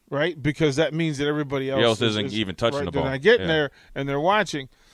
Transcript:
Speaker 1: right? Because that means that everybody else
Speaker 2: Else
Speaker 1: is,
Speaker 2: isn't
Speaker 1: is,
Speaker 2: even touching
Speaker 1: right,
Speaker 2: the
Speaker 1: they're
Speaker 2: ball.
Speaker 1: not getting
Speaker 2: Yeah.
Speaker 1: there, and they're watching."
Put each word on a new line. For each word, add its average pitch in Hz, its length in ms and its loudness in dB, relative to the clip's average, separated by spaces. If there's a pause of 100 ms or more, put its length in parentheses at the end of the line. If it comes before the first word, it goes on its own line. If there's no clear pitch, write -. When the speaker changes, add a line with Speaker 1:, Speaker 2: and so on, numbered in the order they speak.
(100)
Speaker 1:
right? 156 320 -2
Because 147 340 2
that 151 180 2
means 160 240 -2
that 143 80 0
everybody 139 440 -2
else 135 120 2
Speaker 2:
Else 113 200 4
Speaker 1:
is, 117 80 4
Speaker 2:
isn't 107 160 -2
Speaker 1:
is, 104 120 -4
Speaker 2:
even 95 160 -2
touching 117 260 0
Speaker 1:
right, 143 60 -4
Speaker 2:
the - 40 -6
Speaker 1:
they're - 120 -2
Speaker 2:
ball. - 80 -2
Speaker 1:
not 135 120 -6
getting 226 240 4
Speaker 2:
Yeah. 160 80 2
Speaker 1:
there, 147 160 0 (240)
and 139 140 -6
they're 139 120 -2
watching." 165 480 0 (260)